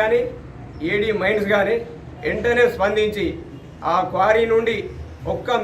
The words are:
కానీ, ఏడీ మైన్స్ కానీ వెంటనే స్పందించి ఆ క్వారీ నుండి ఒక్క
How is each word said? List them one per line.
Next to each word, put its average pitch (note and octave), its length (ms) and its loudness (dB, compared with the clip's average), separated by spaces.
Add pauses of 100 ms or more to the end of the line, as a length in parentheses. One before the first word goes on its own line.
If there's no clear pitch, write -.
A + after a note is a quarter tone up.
కానీ, A#3 180 4 (720)
ఏడీ G#3 180 0 (120)
మైన్స్ G3+ 320 2
కానీ G#3 220 2 (500)
వెంటనే A#3 380 2 (100)
స్పందించి G#3 520 0 (680)
ఆ F3 40 4 (160)
క్వారీ A3 400 4
నుండి A3+ 240 2 (560)
ఒక్క E3+ 180 -4 (140)